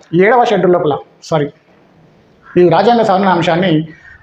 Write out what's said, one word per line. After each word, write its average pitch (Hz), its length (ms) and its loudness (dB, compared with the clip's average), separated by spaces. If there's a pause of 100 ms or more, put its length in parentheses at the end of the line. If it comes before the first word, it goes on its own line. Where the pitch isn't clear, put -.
(140)
ఏడవ 220 300 2
షెడ్యూల్ 185 280 0
లోపల, 156 240 -2 (260)
సారీ, 147 260 -4 (1080)
ఈ 180 100 4
రాజ్యాంగ 208 340 2
సవరణ 196 260 0
అంశాన్ని 165 600 -2 (340)